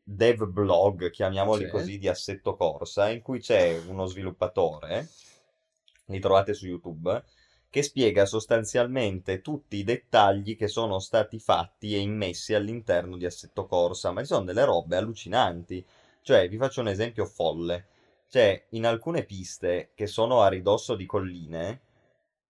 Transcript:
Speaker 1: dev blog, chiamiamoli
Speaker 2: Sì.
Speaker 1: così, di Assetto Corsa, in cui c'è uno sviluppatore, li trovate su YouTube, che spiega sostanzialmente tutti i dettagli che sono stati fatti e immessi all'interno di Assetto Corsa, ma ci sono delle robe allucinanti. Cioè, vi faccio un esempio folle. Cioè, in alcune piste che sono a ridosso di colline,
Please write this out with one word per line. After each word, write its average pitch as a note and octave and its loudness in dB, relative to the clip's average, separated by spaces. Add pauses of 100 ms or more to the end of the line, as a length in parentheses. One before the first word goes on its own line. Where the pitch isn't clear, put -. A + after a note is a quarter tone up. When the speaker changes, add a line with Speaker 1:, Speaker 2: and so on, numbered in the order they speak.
Speaker 1:
dev A2 2
blog, F#2 2
chiamiamoli G2 0
Speaker 2:
Sì. E2+ -8
Speaker 1:
così, F#2+ -4
di G2 -4
Assetto G2 -4
Corsa, E2+ 0
in A#2 -6
cui B2+ -8
c'è F2 4
uno F#2+ -6
sviluppatore, F2+ -2 (1000)
li F#2+ -6
trovate G2 4
su G2 -10
YouTube, F2 -6 (460)
che C#3 -2
spiega G#2+ 4
sostanzialmente A2 -2
tutti C#3+ -8
i G2+ -4
dettagli G#2 2
che G#2 -2
sono G#2 -2
stati A2 -2
fatti G2+ -2
e G2+ -2
immessi G2+ -4
all'interno G2+ -2
di F2+ -6
Assetto F2 -8
Corsa, F2 0
ma G2 -6
ci C#3+ -8
sono A#2+ -2
delle G2+ 0
robe E2+ 0
allucinanti. F#2 -4 (360)
Cioè, G2+ 6
vi G#2 -8
faccio C3 -2
un A2+ -2
esempio G#2+ -2
folle. E2+ -4 (420)
Cioè, G#2+ 2
in A2+ -4
alcune A#2 -2
piste F2+ -6
che G#2 -4
sono A#2 2
a G2 8
ridosso G2 0
di A2+ -8
colline, F2+ -6 (680)